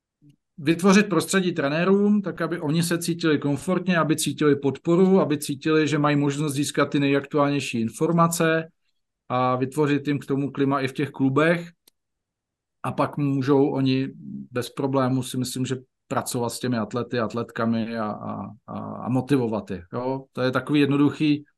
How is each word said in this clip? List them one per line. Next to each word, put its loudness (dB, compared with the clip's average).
vytvořit 4
prostředí 0
trenérům, 2
tak -8
aby -4
oni 0
se 0
cítili 0
komfortně, 0
aby 2
cítili 2
podporu, 2
aby 0
cítili, 0
že 0
mají 4
možnost 0
získat 0
ty 0
nejaktuálnější 0
informace 0
a 0
vytvořit 0
jim 0
k -12
tomu -2
klima 0
i -2
v -8
těch -2
klubech. 2
A -6
pak -2
můžou 2
oni 0
bez -4
problému, 0
si -8
myslím, -4
že -4
pracovat -4
s -10
těmi -2
atlety, -4
atletkami -2
a, -4
a, -10
a, -10
a -6
motivovat 0
je, -10
jo. -6
To -6
je 0
takový 0
jednoduchý, 2